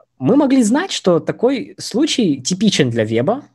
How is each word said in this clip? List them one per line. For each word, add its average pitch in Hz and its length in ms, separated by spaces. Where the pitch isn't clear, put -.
мы 156 180
могли 269 260
знать, 285 300
что 175 260
такой 202 600
случай 214 600
типичен 185 480
для 117 140
веба, 131 400